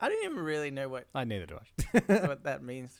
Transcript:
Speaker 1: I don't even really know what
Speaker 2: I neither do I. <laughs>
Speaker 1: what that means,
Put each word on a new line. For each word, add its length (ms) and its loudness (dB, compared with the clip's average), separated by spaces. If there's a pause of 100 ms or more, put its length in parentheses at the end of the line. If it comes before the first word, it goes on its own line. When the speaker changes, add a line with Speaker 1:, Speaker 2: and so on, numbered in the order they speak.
Speaker 1:
I 80 2
don't 160 0
even 140 -4
really 320 0
know 180 -4
what 240 -8
Speaker 2:
I 100 0
neither 220 -2
do 120 -12 (360)
I. 60 10
<laughs> 80 0 (200)
Speaker 1:
what 160 -4
that 200 -4
means, 360 -10